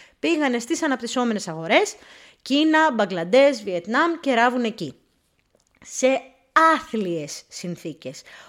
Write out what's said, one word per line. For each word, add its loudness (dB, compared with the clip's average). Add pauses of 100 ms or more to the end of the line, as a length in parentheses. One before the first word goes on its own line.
(180)
Πήγανε 0
στις -4
αναπτυσσόμενες -2
αγορές, 0 (480)
Κίνα, 2
Μπαγκλαντές, 2
Βιετνάμ -2
και 0
ράβουν 2
εκεί. -8 (880)
Σε 0 (540)
άθλιες -6
συνθήκες. -12 (260)